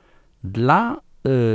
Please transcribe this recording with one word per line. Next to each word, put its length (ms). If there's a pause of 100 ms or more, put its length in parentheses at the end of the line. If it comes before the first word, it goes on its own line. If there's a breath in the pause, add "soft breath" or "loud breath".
(440)
Dla, 520 (580)